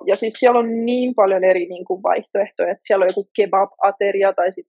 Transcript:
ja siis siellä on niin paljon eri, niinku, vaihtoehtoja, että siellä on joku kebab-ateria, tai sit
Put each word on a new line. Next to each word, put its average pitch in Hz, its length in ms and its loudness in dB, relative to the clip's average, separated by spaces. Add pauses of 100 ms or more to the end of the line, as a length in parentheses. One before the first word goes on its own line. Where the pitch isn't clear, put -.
ja 196 80 2
siis 220 240 -4
siellä 247 200 4
on 226 260 -2
niin 247 300 -2
paljon 190 280 2
eri, 185 220 2
niinku, 185 380 -8
vaihtoehtoja, 180 680 -2
että - 160 -12
siellä 196 160 2
on 185 60 2
joku 196 260 -6
kebab-ateria, 196 1000 0
tai 180 160 -2
sit 185 180 -16